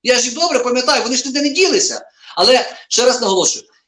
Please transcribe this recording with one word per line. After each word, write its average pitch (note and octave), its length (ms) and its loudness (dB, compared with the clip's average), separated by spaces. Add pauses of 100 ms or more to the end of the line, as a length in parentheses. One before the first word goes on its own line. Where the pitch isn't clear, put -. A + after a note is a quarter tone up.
Я B3 160 2
ж A#3+ 60 -2
їх A#3+ 100 -8
добре D#4+ 240 0
пам'ятаю, B3 440 0
вони B3+ 140 -4
ж C#4 100 -4
ніде C#4+ 160 -2
не D4 60 0
ділися. D4 580 0 (300)
Але, A3 300 2 (220)
ще A#3 160 0
раз B3 160 2
наголошую: F#3+ 440 0 (240)